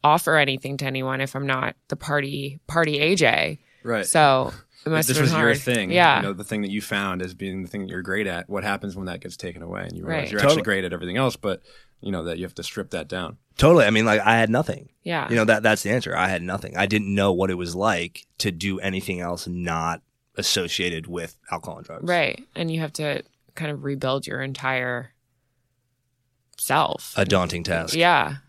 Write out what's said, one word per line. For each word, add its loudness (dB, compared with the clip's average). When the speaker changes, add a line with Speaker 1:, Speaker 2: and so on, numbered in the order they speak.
Speaker 1:
offer 6
anything 0
to -4
anyone -4
if -4
I'm -4
not -2
the -6
party, -4
party 2
A 4
J." 2
Speaker 2:
Right. 0
Speaker 1:
So 4
it -2
Speaker 2:
If 0
Speaker 1:
must 2
Speaker 2:
this 2
Speaker 1:
have 4
been 4
Speaker 2:
was 2
your -
Speaker 1:
hard. 2
Speaker 2:
thing, 0
Speaker 1:
Yeah. 6
Speaker 2:
you 2
know, -2
the -8
thing -4
that -4
you -2
found -2
as -8
being -8
the -10
thing -8
that -8
you're -8
great -2
at, -6
what -4
happens -4
when -8
that -8
gets -14
taken -12
away -8
and -10
you -10
realize -4
Speaker 1:
Right. -8
Speaker 2:
you're 0
Speaker 3:
Totally. 6
Speaker 2:
actually 0
great 0
at -4
everything -6
else, 0
but, -4
you -8
know, -4
that -6
you -6
have -12
to -10
strip -8
that -6
down. -8
Speaker 3:
Totally. 8
I 6
mean, 4
like, 4
I 6
had 4
nothing. -2
Speaker 1:
Yeah. -4
Speaker 3:
You 2
know, 4
that, 4
that's 2
the -2
answer. -2
I 2
had -2
nothing. -6
I 0
didn't 0
know 4
what 2
it 0
was -6
like -2
to -2
do -4
anything -4
else -6
not -4
associated -2
with -8
alcohol -8
and -18
drugs. -14
Speaker 1:
Right. 0
And -6
you -4
have -6
to -4
kind -6
of -8
rebuild -4
your -6
entire -4
self. -2
Speaker 3:
A 4
daunting 0
task. -2
Speaker 1:
Yeah. 4